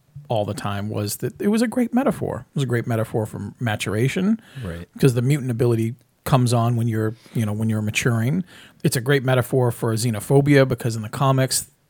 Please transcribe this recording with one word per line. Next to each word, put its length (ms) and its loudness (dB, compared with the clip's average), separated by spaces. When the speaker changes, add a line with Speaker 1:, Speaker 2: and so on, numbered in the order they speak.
Speaker 1:
all 160 0
the 100 -4
time 340 -6
was 300 -4
that 220 -8
it 80 0
was 140 2
a 60 0
great 260 -2
metaphor. 560 -2
It 60 -20
was 80 0
a 20 -2
great 200 -2
metaphor 400 -2
for 340 -10
maturation. 800 0
Speaker 2:
Right. 240 -10
Speaker 1:
'Cause 160 4
the 80 0
mutant 280 0
ability 440 0
comes 300 4
on 220 2
when 120 0
you're, 260 -2
you 100 0
know, 80 -2
when 160 -2
you're 140 0
maturing. 600 0
It's 140 0
a 40 0
great 240 2
metaphor 460 2
for 240 -2
xenophobia 720 4
because 300 -4
in 60 -6
the 80 -10
comics, 600 0